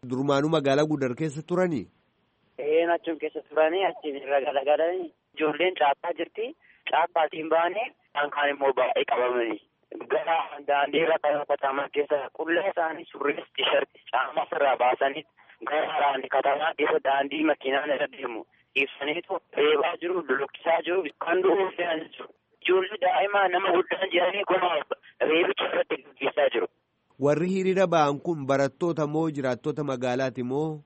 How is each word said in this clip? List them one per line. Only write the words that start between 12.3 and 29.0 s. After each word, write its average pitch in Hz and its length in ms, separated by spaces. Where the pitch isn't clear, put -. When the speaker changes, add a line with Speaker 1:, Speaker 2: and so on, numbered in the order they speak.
Speaker 2:
qullaa 165 380
isaanii 165 380
surrees - 440
tishartii - 540
caammaa 135 440
irraa 143 280
baasanii 139 460
gara 151 380
raani 139 300
katamaa 143 460
keessa 147 260
daandii 139 440
makiinaan 139 460
irra 139 180
deemu 123 340
ibsaniitu 139 640
reebaa 147 460
jiru, 175 260
lolokkisaa 156 600
jiru, 175 200
kan 180 260
du'uu 190 280
fe'an 165 320
jiru. - 260
Ijoollee 190 380
daa'imaa 196 480
nama 185 240
guddaan 185 380
jiranii 180 340
kun 185 200
reebicha - 460
irratti - 320
gaggeessaa 139 540
jiru. 107 180
Speaker 1:
Warri 147 280
hiriira 190 380
ba'an 147 340
kun 156 260
barattoota 143 600